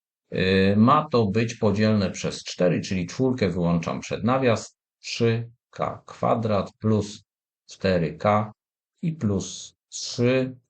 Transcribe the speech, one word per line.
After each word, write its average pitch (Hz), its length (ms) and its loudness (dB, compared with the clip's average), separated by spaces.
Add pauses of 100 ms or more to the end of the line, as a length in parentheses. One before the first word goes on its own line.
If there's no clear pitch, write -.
(340)
Y, 95 420 2
ma 143 320 4
to 117 180 2
być 113 280 -2
podzielne 104 560 2
przez - 340 -8
cztery, 87 360 0
czyli 92 260 -4
czwórkę 123 420 0
wyłączam 85 520 0
przed - 240 -6
nawias. 123 520 0 (220)
Trzy 117 520 -2 (200)
k - 360 -6
kwadrat 110 720 -2
plus 110 460 -2 (420)
cztery 85 500 -2
k 104 360 0 (500)
i 165 100 -2
plus - 640 -4 (140)
trzy 127 680 -2 (140)